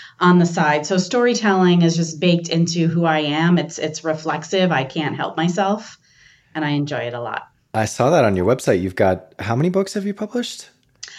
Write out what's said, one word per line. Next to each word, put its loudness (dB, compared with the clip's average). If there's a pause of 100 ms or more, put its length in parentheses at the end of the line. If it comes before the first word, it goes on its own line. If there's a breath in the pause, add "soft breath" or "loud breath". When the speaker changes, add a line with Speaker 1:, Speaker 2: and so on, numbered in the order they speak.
(200 loud breath)
Speaker 1:
on 6
the 4
side. 0
So 0
storytelling 2
is 2
just -4
baked 0
into 0
who 0
I 2
am. 2
It's, -6
it's -6
reflexive. -2
I 0
can't -6
help -6
myself, -2 (560 soft breath)
and -4
I -2
enjoy -2
it -8
a -8
lot. -8 (320)
Speaker 2:
I 0
saw 0
that 4
on 2
your 0
website. 2
You've -4
got, 0
how -4
many 0
books -2
have -4
you -4
published? -8 (480 loud breath)